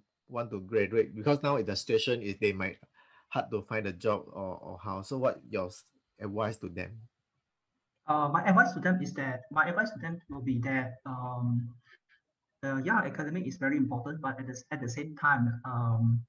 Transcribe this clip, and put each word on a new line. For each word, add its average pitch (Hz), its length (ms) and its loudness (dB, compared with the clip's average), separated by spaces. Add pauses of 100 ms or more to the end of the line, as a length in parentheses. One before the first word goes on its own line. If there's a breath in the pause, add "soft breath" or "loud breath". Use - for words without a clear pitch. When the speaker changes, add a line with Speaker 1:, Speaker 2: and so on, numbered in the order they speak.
(280)
Speaker 1:
want 120 220 -6
to 104 100 -6
graduate, 104 540 0
because 143 300 2
now 143 180 2
the 98 140 -2
situation 117 460 2
is 101 180 -4
they 101 120 4
might 95 260 -4 (500 soft breath)
hard 113 240 -4
to 101 100 -4
find 110 240 -4
a 95 60 -2
job 104 400 0
or, 95 260 -8
or 92 240 -12
how. 98 200 -6
So 135 160 -6
what 127 300 2
your 95 180 -2
s-, - 180 -14 (360)
advice 107 360 -2
to 98 120 -10
them? 90 220 -8 (1160)
Speaker 2:
Uh, 151 240 2
my 170 120 2
advice 208 280 8
to - 80 -4
them 185 200 4
is 147 140 -2
that, 131 280 -4 (100)
my 156 160 4
advice 175 240 0
to - 80 -10
them 170 280 -6
will 139 140 -8
be 123 160 0
that, 131 360 -2 (120)
um, 123 640 -2 (960 soft breath)
uh, 135 180 -2
yeah, 208 180 2
academic 160 460 -4
is 131 120 -6
very 135 180 2
important, 135 460 0
but 131 180 -4
at 127 60 -8
the 127 60 -8
s-, - 180 -12
at 143 100 -4
the 120 80 -4
same 147 280 -6
time, 120 500 4
um, 117 640 4